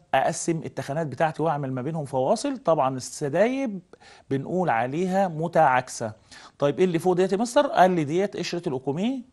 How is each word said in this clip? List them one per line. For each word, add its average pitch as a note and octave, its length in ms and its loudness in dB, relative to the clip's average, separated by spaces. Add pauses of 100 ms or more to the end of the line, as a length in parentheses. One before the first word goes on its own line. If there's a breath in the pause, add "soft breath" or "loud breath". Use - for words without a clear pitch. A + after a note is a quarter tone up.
(140)
اقسم E3 500 0
التخانات C#3 420 -6
بتاعتي D3+ 360 -2
واعمل D3 300 -2
ما B2+ 100 -4
بينهم D#3+ 220 -6
فواصل. F#3+ 540 -2
طبعا C#3+ 380 2
السدايب G3 840 -2 (500 loud breath)
بنقول D3+ 400 -2
عليها F3 580 0
متعاكسه. D3+ 840 2 (460 loud breath)
طيب C#3+ 200 0
ايه F3+ 60 6
اللي F3 140 2
فوق F#3 140 2
ديت F#3 200 2
يا G3 40 0
مستر؟ B3 300 2
قال F#3 240 6
لي: E3+ 140 2
"ديت F3 320 -2
قشره E3+ 320 -4
الاوكوميه E3+ 520 -2 (120)